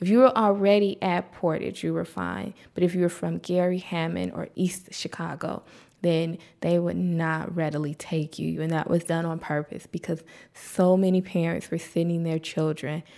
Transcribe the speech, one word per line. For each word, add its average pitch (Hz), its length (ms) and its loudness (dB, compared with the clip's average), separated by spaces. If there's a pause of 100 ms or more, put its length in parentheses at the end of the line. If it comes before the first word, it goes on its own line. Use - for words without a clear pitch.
If 180 80 0
you 220 80 6
were 254 200 8
already 202 640 4
at 180 300 0
Portage, - 540 -2
you 165 80 0
were 165 100 -2
fine. - 500 -6 (200)
But 180 100 0
if 175 100 4
you 185 80 2
were 175 60 4
from 170 300 -4
Gary, 180 400 0
Hammond, 170 560 -4
or - 220 -8
East - 380 -2
Chicago, 165 680 -8 (380)
then 165 360 2 (220)
they 175 200 4
would 175 180 0
not 165 580 0
readily 151 380 -2
take 156 440 -4
you. 156 240 -4
And 160 120 -2
that 156 160 -2
was 170 160 2
done 165 200 0
on 165 140 -4
purpose - 480 -6
because 165 340 -6 (320)
so 185 440 4
many 185 240 4
parents 170 500 -2
were 165 60 -2
sending 170 460 -2
their 160 160 0
children 156 640 -4 (140)